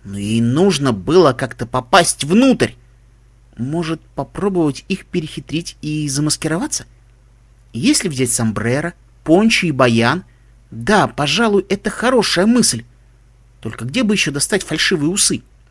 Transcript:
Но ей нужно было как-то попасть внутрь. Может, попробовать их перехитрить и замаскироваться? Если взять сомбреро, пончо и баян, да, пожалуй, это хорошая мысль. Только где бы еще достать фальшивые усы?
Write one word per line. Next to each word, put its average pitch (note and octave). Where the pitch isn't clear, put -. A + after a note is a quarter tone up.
Но G2+
ей A2
нужно C#3
было C3
как-то B2
попасть C#3
внутрь. A#3
Может, D#3
попробовать D#3
их -
перехитрить D#3+
и D3+
замаскироваться? D3+
Если G3+
взять B2+
сомбреро, A#2
пончо G#3+
и D#3
баян, B2
да, C3
пожалуй, F#3+
это G3+
хорошая G#3+
мысль. A3
Только -
где F3+
бы G#3+
еще D#3+
достать C#3+
фальшивые D#3
усы? -